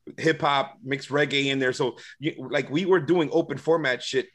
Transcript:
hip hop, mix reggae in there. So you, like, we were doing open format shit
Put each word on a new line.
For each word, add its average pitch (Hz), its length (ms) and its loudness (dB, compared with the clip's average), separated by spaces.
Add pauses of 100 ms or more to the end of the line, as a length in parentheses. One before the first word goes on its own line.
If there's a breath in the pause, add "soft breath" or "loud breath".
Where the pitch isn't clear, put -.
(160)
hip 156 240 0
hop, 139 420 0
mix 135 240 -6
reggae 139 400 0
in 139 140 0
there. 127 120 2
So 123 240 -2 (220 loud breath)
you, 131 320 -6
like, 139 180 -2
we 151 160 0
were 185 140 4
doing 156 340 2
open 156 260 0
format 143 440 0
shit - 320 -2